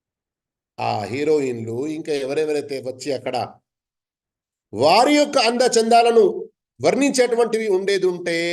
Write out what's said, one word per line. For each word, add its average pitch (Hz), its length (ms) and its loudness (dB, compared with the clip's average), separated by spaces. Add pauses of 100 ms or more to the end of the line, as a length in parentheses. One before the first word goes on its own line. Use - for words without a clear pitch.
(800)
ఆ 113 320 -4
హీరోయిన్లు, 131 760 -2 (100)
ఇంకా 156 160 -8 (120)
ఎవరెవరైతే 147 520 -4 (100)
వచ్చి 127 300 -10
అక్కడ 127 180 -8 (1400)
వారి 180 480 4
యొక్క 294 160 -2 (120)
అందచందాలను 233 1000 2 (360)
వర్ణించేటువంటివి 226 800 0 (100)
ఉండేది 196 360 0
ఉంటే, 175 260 -4 (140)